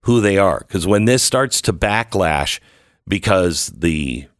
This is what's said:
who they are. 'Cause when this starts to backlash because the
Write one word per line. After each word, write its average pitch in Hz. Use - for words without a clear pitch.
who 117
they 101
are. 90
'Cause 87
when 104
this 123
starts 131
to 110
backlash 90
because 92
the 73